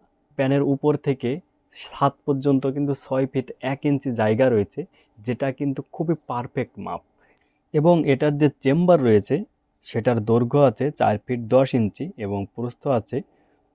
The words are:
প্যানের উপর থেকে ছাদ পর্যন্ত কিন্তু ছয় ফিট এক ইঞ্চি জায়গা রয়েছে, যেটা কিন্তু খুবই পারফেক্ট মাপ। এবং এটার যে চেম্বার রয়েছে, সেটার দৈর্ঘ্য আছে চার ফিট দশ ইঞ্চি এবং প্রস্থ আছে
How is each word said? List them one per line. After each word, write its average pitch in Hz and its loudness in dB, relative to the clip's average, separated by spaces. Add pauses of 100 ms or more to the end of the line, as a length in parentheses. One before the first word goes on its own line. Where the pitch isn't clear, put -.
(360)
প্যানের 139 2 (100)
উপর 147 2 (140)
থেকে 127 -2 (440)
ছাদ - -2 (120)
পর্যন্ত 135 2 (120)
কিন্তু 143 0 (100)
ছয় 135 0
ফিট 131 -2 (140)
এক - -2 (100)
ইঞ্চি 139 2 (120)
জায়গা 110 4
রয়েছে, 110 2 (360)
যেটা 127 -4
কিন্তু 139 -2 (140)
খুবই 165 0 (140)
পারফেক্ট 123 -4 (100)
মাপ। - -6 (720)
এবং 165 6 (160)
এটার 147 2
যে 151 8 (160)
চেম্বার 170 6
রয়েছে, 110 4 (500)
সেটার 120 0 (120)
দৈর্ঘ্য 120 4 (100)
আছে 127 0 (140)
চার 107 2 (100)
ফিট 123 -4 (140)
দশ 131 6 (100)
ইঞ্চি 110 0 (200)
এবং 101 -2 (160)
প্রস্থ 120 -6
আছে 123 -2 (580)